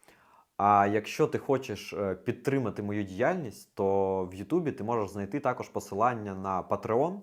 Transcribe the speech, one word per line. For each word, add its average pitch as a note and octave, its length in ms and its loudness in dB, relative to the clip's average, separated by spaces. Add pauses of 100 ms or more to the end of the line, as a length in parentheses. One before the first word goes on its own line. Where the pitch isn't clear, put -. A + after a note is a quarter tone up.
(560)
А G2+ 300 8
якщо G#2+ 400 0
ти B2+ 120 0
хочеш, B2+ 540 -2
е, F#2+ 220 0
підтримати A#2 680 -2
мою G2+ 200 -2
діяльність, A2+ 720 -2
то G2 500 2
в F2+ 100 -8
Ютубі C3+ 380 -2
ти G2 120 -8
можеш G#2+ 260 0
знайти G2+ 300 -4
також A#2+ 280 -2
посилання G#2+ 640 -2
на F#2+ 280 -2
Patreon B2 600 0